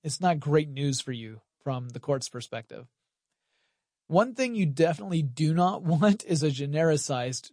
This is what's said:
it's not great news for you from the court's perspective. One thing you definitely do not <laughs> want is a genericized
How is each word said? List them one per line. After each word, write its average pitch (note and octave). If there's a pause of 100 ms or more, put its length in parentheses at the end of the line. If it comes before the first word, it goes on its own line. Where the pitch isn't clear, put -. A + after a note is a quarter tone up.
it's D#3
not F3
great D3+
news C#3
for C3
you A2 (220)
from B2+
the A#2+
court's C3+
perspective. A#2 (1300)
One A3+
thing B3
you G3
definitely E3
do D3+
not F3+
<laughs> -
want F#3+
is D#3+
a D3+
genericized C#3+